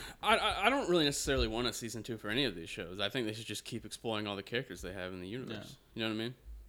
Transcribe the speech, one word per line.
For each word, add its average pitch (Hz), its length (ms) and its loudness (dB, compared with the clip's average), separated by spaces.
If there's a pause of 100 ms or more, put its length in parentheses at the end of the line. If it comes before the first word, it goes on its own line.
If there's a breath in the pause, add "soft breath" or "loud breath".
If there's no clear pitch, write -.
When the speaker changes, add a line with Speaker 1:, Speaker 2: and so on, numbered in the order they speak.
(220 loud breath)
Speaker 1:
I, 214 140 6
I, 190 300 2
I 233 40 8
don't 269 200 4
really 175 160 8
necessarily 135 420 4
want 117 180 2
a 113 60 0
season 110 300 -6
two 113 160 -4
for 104 100 -6
any 123 160 2
of 107 100 0
these 85 140 -8
shows. 92 320 -6
I 101 80 2
think 120 180 0
they 107 60 0
should 113 140 -8
just - 180 -6
keep 110 220 -8
exploring 107 400 -2
all 101 100 -2
the 101 60 -4
characters 117 400 -4
they 90 100 -6
have 92 220 -6
in 92 80 -6
the 92 60 -6
universe. 113 280 -6 (380)
Speaker 2:
Yeah. 117 80 -2
Speaker 1:
You - 0 -
know 110 120 2
what 110 60 -2
I 113 40 -2
mean? 127 100 -4 (340)